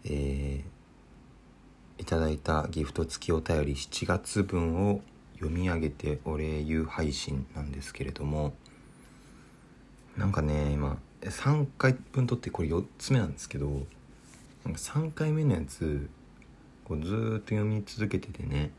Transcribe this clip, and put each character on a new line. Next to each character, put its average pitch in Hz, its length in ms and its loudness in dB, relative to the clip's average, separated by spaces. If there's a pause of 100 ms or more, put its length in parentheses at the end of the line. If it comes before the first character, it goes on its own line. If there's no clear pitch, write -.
え 69 580 0 (1300)
ー、 - 40 -12
い - 40 -8
た 82 120 0
だ 80 120 4
い 76 80 0
た 78 340 0
ギ 78 140 0
フ - 80 -10
ト 82 100 0
付 - 220 -6
き 87 80 2
お 78 80 2
便 76 240 2
り 71 100 0
七 - 300 -6
月 - 360 0
分 90 480 2
を 101 120 2 (320)
読 78 180 -4
み 90 160 0
上 85 140 2
げ 78 80 2
て 73 340 -4
お 78 140 -2
礼 78 260 0
言 80 200 2
う - 20 0
配 78 260 -2
信 69 420 -2
な 73 80 -4
ん 71 120 -4
で 67 80 -6
す - 100 -10
け - 140 -6
れ 65 60 -4
ど 71 120 -6
も、 73 300 0 (1600)
な 98 120 2
ん 98 40 4
か 80 100 2
ね、 76 300 4
今、 71 260 2 (300)
三 143 380 2
回 131 300 4 (180)
分 131 120 4
撮 120 120 2
っ - 20 -4
て - 120 -6
こ - 100 -4
れ 78 80 2
四 82 160 2 (140)
つ - 120 -2
目 120 80 6
な 101 60 4
ん - 80 -4
で - 60 -10
す - 100 -12
け - 80 -6
ど、 71 100 -2 (960)
な - 80 -4
ん - 20 -2
か - 60 -6
三 156 320 -2
回 156 220 0
目 156 100 2
の 123 120 6
や 80 100 -2
つ、 71 440 -2 (760)
こ 80 100 -4
う 76 80 -4
ず 90 100 -2
ー 110 260 0
っ - 20 -
と - 80 -14
読 107 160 2
み 107 200 2
続 107 220 -2
け - 100 0
て - 140 -4
て - 120 -8
ね。 71 360 0